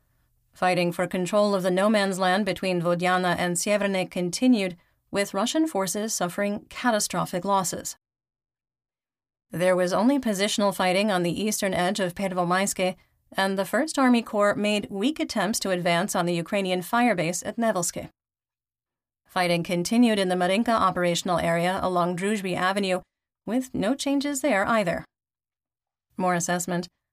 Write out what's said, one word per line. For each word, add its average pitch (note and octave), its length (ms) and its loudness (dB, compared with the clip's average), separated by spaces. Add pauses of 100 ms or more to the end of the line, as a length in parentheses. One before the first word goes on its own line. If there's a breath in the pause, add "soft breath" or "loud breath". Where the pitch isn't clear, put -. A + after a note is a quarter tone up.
(520)
Fighting F3+ 380 0
for F3 160 -2
control G3+ 480 0
of F#3 80 0
the F#3 80 0
no F#3 180 4
man's G3 300 2
land F#3+ 260 2
between F#3 380 -2
Vodyana F3 560 2
and F3 180 0
Sieverne G3 540 0
continued, F#3 640 0 (340 soft breath)
with G3 240 -2
Russian B3+ 340 0
forces G#3 440 -2
suffering G3+ 560 -4
catastrophic G3 760 -2
losses. G3 520 -2 (1600)
There F3+ 240 2
was F3+ 160 0
only A#3+ 260 2
positional G3+ 560 0
fighting G3 380 2
on F3+ 100 2
the F3 200 -2
eastern G#3 300 -2
edge F#3 280 0
of F3+ 160 -4
Pervomaiske, F#3 800 -2 (400 soft breath)
and G3 200 0
the G3 80 -2
First C4 340 -2
Army B3 220 4
Corps G#3 360 2
made G#3 340 0
weak A3 300 -2
attempts A3 400 -2
to G3 100 -2
advance F3+ 460 0
on F3 100 0
the F3 80 0
Ukrainian F3+ 460 -2
firebase F3+ 680 0
at G#3 100 -8
Nevelske. F#3+ 520 -2 (1160)
Fighting F3 360 0
continued G#3+ 560 2
in F#3 120 0
the F3+ 40 0
Marinka F#3+ 360 2
operational F3+ 680 2
area E3+ 440 0
along F3+ 340 0
Druzhby F#3+ 400 -2
Avenue, F#3+ 460 0 (420)
with B3+ 300 -4
no G3+ 200 0
changes C#4 460 -2
there G#3 260 2
either. G3+ 380 0 (1120)
More F3+ 160 0
assessment. F3 560 -2 (240)